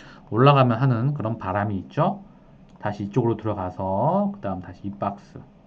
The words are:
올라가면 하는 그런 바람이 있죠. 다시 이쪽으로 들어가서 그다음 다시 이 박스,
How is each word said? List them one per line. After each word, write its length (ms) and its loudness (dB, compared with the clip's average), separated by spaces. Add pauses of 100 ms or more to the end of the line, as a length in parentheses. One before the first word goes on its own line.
(280)
올라가면 500 6
하는 360 2
그런 240 -4
바람이 400 -2
있죠. 440 -2 (560)
다시 260 -6
이쪽으로 340 0
들어가서 960 -2
그다음 260 -6
다시 240 -16
이 60 -6
박스, 500 -8 (260)